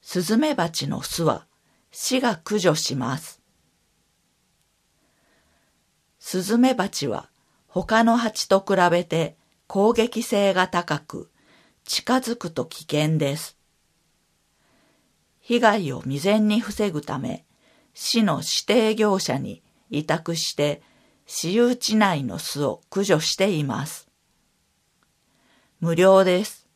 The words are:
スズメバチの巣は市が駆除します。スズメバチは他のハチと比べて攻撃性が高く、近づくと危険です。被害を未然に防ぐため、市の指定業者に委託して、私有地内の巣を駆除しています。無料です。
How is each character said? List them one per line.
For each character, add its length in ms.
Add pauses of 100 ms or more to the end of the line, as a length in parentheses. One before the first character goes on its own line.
ス 200
ズ 160
メ 180
バ 140
チ 180
の 140
巣 220
は 240 (440)
市 300
が 160
駆 220
除 160
し 200
ま 220
す。 240 (2750)
ス 220
ズ 160
メ 160
バ 160
チ 180
は 220 (380)
他 360
の 140
ハ 140
チ 160
と 180
比 100 (140)
べ 140
て 320 (320)
攻 260
撃 300
性 300
が 140
高 320
く、 320 (520)
近 340
づ 180
く 160
と 140
危 180
険 340
で 200
す。 200 (1800)
被 200
害 320
を 100
未 180
然 280
に 140
防 300
ぐ 100
た 180
め、 260 (480)
市 300
の 140
指 280
定 300
業 240
者 180
に 260 (260)
委 160
託 300
し 200
て、 260 (440)
私 280
有 220
地 200
内 280
の 160
巣 240
を 260
駆 140
除 160
し 160
て 160
い 120
ま 220
す。 220 (1700)
無 160
料 280
で 220
す。 300